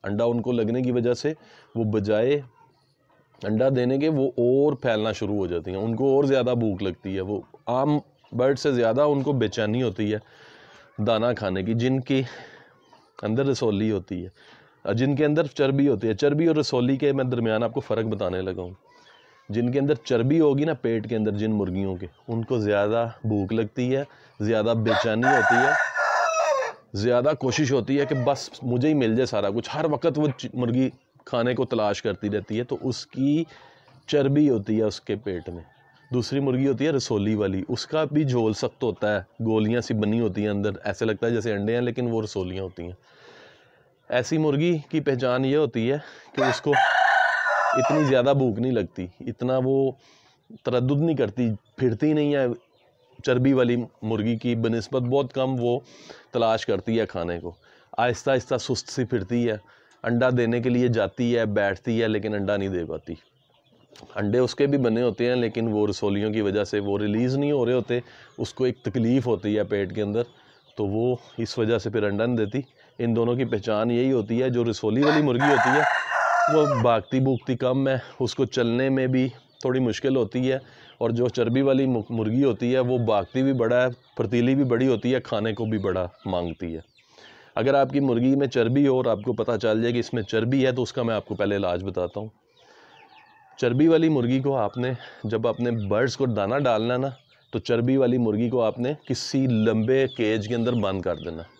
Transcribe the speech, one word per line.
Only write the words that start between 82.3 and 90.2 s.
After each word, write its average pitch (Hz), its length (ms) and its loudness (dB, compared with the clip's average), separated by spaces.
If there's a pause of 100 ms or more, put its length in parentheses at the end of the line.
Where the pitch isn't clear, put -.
होती 120 300 2
है 131 80 2
वो 127 180 0
भागती 110 440 0
भी 139 100 2
बड़ा 120 240 2
है, 127 140 4
फुर्तीली 120 640 0
भी 139 100 2
बड़ी 123 220 2
होती 123 240 2
है, 127 100 0
खाने 110 320 -4
को 110 140 -4
भी 110 120 0
बड़ा 92 320 -2 (160)
मांगती 87 460 -4
है। 80 120 -10 (720)
अगर 131 180 2
आपकी 139 260 2
मुर्गी 131 360 2
में 139 100 2
चर्बी 123 400 2
हो 131 120 4
और 127 100 0
आपको 110 240 -2
पता 113 240 -2
चल 110 260 0
जाए 120 100 0
कि 120 60 0
इसमें 117 240 -4